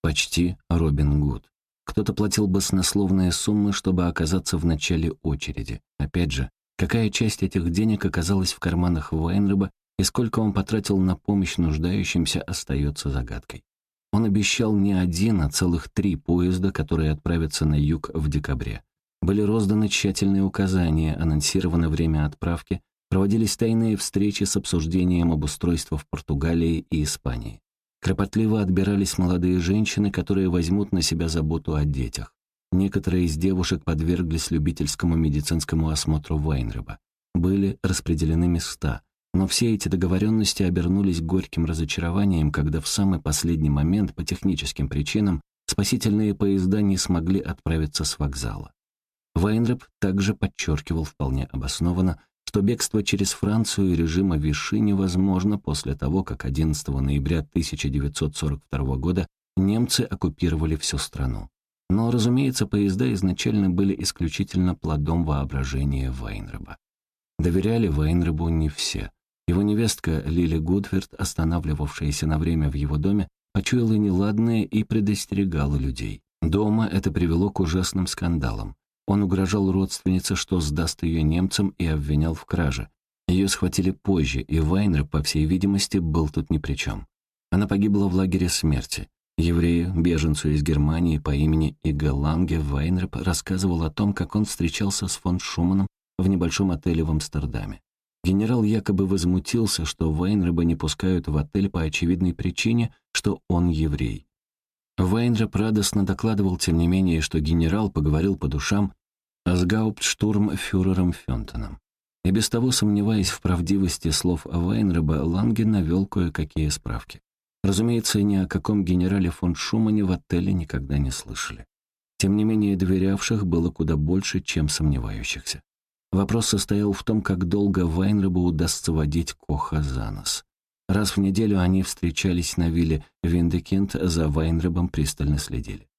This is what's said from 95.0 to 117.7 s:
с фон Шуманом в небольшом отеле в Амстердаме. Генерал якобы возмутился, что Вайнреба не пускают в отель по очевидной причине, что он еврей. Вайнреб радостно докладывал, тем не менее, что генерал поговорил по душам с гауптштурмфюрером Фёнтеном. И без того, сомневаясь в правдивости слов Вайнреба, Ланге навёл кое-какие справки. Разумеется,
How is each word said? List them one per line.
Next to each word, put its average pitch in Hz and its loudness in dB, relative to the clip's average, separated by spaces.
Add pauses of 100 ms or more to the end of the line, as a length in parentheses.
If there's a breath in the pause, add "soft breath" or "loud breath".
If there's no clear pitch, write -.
с - -6
фон 92 -2
Шуманом 95 0 (300)
в 95 2
небольшом 92 0
отеле 82 0
в 80 0
Амстердаме. 69 -4 (420)
Генерал 110 2
якобы 104 2
возмутился, 92 0
что 80 -2
Вайнреба 87 2
не 85 2
пускают 82 -2
в 76 -2
отель 98 0
по 82 -4
очевидной 85 0
причине, 113 -2 (160 soft breath)
что - -2
он 87 4
еврей. 73 -2 (720)
Вайнреб 110 2
радостно 104 2
докладывал, 95 0
тем 82 0
не 85 4
менее, 90 2
что 78 -2
генерал 82 2
поговорил 80 2
по 76 -4
душам 98 0 (520)
с 90 2
гауптштурмфюрером 101 0
Фёнтеном. 57 -6 (440)
И 90 2
без 107 2
того, 123 2
сомневаясь 104 2
в - -8
правдивости 87 0
слов 87 -2
Вайнреба, 85 0
Ланге 107 0
навёл 95 2
кое-какие 78 -2
справки. - -8 (420)
Разумеется, 110 2